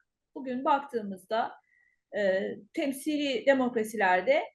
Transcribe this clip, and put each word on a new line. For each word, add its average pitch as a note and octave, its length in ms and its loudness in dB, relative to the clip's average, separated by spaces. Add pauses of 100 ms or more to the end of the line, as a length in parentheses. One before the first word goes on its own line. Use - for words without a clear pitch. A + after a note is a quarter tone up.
(340)
bugün C4 300 -6
baktığımızda A3+ 880 -2 (680)
e, F#3+ 220 2 (340)
temsili C#4+ 720 -2
demokrasilerde A#3 960 2 (120)